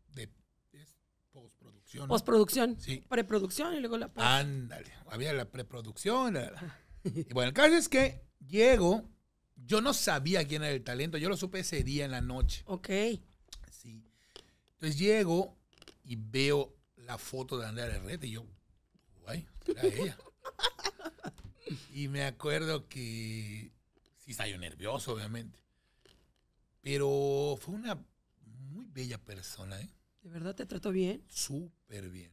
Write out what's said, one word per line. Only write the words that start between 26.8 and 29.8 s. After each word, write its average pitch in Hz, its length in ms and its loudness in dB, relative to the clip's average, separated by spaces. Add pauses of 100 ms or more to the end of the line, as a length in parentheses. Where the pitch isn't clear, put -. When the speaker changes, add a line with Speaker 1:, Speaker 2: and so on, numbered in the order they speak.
Speaker 1:
Pero 139 800 2
fue 170 160 -10
una 220 200 -6 (480)
muy 135 420 -16
bella 127 320 -8
persona, 95 640 -12